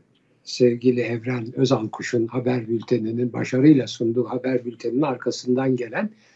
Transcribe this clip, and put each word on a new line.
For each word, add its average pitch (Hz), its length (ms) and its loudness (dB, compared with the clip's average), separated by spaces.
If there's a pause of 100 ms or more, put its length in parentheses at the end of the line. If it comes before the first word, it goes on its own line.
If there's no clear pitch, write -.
(440)
sevgili 120 560 2
Evren 117 560 -4
Özalkuş'un 120 680 0
haber 123 420 -2
bülteninin, 113 640 -2
başarıyla 127 540 4
sunduğu 117 380 -2
haber 123 400 -2
bülteninin 120 380 -2
arkasından 127 760 0
gelen 123 340 -4 (240)